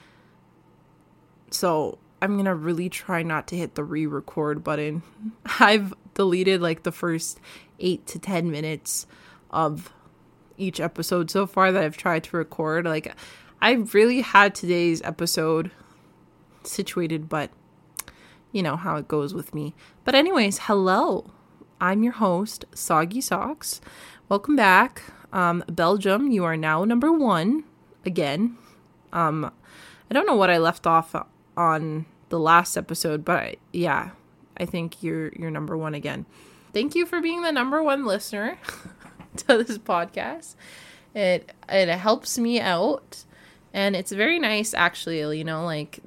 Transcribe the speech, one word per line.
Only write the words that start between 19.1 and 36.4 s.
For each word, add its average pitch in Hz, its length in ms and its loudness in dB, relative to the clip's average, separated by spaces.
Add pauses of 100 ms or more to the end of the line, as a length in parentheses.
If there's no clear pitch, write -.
with - 220 -10
me. 151 180 -8 (300)
But 254 100 0
anyways, 269 500 4
hello. 202 680 2 (500)
I'm 196 220 2
your 247 100 2
host, 196 520 -2 (100)
Soggy 170 440 0
Socks. - 640 -4 (480)
Welcome 202 260 2
back. 208 460 6 (320)
Um, 175 340 2
Belgium, 196 640 2
you 196 120 2
are 160 120 0
now 156 300 0
number 240 260 4
one 247 520 2 (420)
again. 180 520 0 (540)
Um, 156 400 -2 (580)
I 220 40 -6
don't 330 140 2
know 294 80 2
what 185 160 4
I 170 80 4
left 165 260 2
off 165 300 2 (400)
on 160 500 0 (240)
the 170 100 -2
last 165 380 4
episode, 160 480 -4
but 175 120 2
I, - 180 -6 (180)
yeah, 170 380 -2 (460)
I 175 80 -4
think 165 360 -8
you're, 160 320 -4
you're 165 160 -10
number 151 260 -6
one 156 200 -6
again. 143 320 -8 (460)